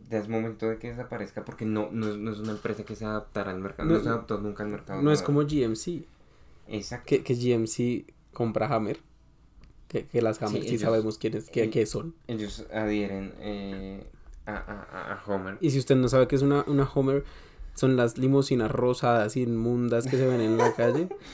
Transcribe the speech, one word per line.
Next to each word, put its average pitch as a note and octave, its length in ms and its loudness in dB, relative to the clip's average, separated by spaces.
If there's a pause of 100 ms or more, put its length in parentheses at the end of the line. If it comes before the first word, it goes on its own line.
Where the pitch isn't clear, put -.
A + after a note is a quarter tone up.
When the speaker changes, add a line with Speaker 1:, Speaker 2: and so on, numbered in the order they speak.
Speaker 1:
ya A2+ 100 -2
es G2+ 80 -6
momento A2+ 420 -4
de A2+ 80 -4
que A#2+ 140 -12
desaparezca A#2 520 -10
porque - 220 -8
no, G#2+ 260 -2
no A2 180 -4
es, G#2 80 -4
no G#2+ 140 -6
es G#2 60 -8
una A2 140 -6
empresa G#2+ 320 -6
que G#2+ 120 -10
se A2 100 -8
adaptará G#2+ 460 -6
al F#2 80 -8
mercado, - 300 -4
no A2 80 6
Speaker 2:
No, G#2 60 -2
Speaker 1:
se A#2 60 0
adaptó A2+ 300 -4
nunca G#2 240 -6
al G#2 60 -6
mercado G2 320 -8
Speaker 2:
no D3 100 6
es D3 100 6
Speaker 1:
nuevo. - 40 -4
Speaker 2:
como C#3+ 240 4
G D3 140 2
M A2 120 2
C, - 280 -6 (640)
Speaker 1:
Exacto. G#2+ 400 -8
Speaker 2:
que, C#3 160 4
que C3 120 0
G A#2+ 180 2
M A2+ 120 2
C A#2+ 400 0 (280)
compra A2 340 0
Hammer, A2+ 320 -2 (880)
que, - 180 -4
que - 160 0
las A2 160 2
Speaker 1:
Sí, A2+ 80 -4
Speaker 2:
Hammer G#2 180 -2
sí - 40 -6
Speaker 1:
ellos, A2+ 140 0
Speaker 2:
sabemos A2 360 2
quiénes, A2 320 -4
qué, A2+ 140 2
Speaker 1:
el-, A2 80 0
Speaker 2:
qué A2+ 160 4
son. - 260 -4 (140)
Speaker 1:
ellos G#2+ 460 -6
adhieren, G2+ 680 -2
eh, G2 680 -8 (380)
a, G#2+ 120 -8
a, G2+ 340 -10
a, F#2 220 -8
a G2 120 -10
Homer. G2 360 -4
Speaker 2:
Y D#3 100 4
si C3+ 80 2
usted C3 160 4
no B2+ 140 4
sabe B2+ 180 6
qué C#3+ 80 2
es C3 80 2
una, C#3+ 240 4
una C#3 160 4
Homer, C#3 400 0 (520)
son C3 200 4
las A#2+ 220 2
limusinas C3 520 4
rosadas A#2+ 680 2
inmundas A#2+ 680 2
que C3 120 0
se C3 100 4
ven B2+ 140 4
en A2 160 4
la A2+ 180 4
calle. A#2+ 380 2
Speaker 1:
<laughs> G#4 40 -10 (160)